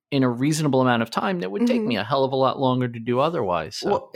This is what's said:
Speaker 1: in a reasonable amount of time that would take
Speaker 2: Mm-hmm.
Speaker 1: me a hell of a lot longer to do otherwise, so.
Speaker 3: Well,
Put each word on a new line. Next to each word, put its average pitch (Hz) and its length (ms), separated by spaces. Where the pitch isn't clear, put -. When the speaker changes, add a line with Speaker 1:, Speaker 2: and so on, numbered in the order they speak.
Speaker 1:
in 135 120
a 127 60
reasonable 135 520
amount 123 200
of 113 80
time 185 300
that 185 120
would 208 160
take 240 120
Speaker 2:
Mm-hmm. 214 100
Speaker 1:
me 113 80
a 95 60
hell 139 200
of 131 80
a 135 40
lot 131 240
longer 127 280
to 117 120
do 120 200
otherwise, 107 580
so. - 120
Speaker 3:
Well, - 260